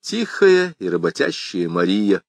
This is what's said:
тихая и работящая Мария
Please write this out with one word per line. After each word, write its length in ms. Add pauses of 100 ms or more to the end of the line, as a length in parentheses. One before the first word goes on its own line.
тихая 760
и 100
работящая 800
Мария 600